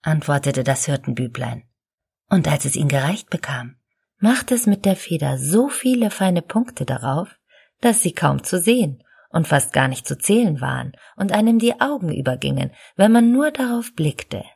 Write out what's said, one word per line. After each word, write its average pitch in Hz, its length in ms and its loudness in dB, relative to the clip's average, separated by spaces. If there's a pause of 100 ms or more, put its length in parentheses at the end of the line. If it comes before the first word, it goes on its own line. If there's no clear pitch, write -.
antwortete 143 600 0
das 135 220 -2
Hirtenbüblein. 127 800 -6 (600)
Und 185 180 2
als 147 160 0
es 135 100 -4
ihn 151 140 0
gereicht 143 400 -2
bekam, 123 500 -8 (380)
machte 247 380 2
es 233 120 0
mit 202 200 2
der 190 100 2
Feder 147 400 -4
so 175 320 2
viele 247 420 0
feine 185 300 0
Punkte 220 460 -4
darauf, 135 520 -4 (420)
dass 240 200 2
sie 175 120 -2
kaum 139 320 -2
zu - 140 -2
sehen 175 440 0 (260)
und 160 200 0
fast - 260 0
gar 131 140 2
nicht - 180 -8
zu 139 100 -6
zählen 196 460 2
waren 127 300 -6 (240)
und 196 160 -2
einem 226 260 4
die 233 220 0
Augen 240 340 -2
übergingen, 135 580 -4 (240)
wenn 208 160 6
man 233 200 6
nur 285 180 2
darauf 240 440 -4
blickte. - 500 -4 (120)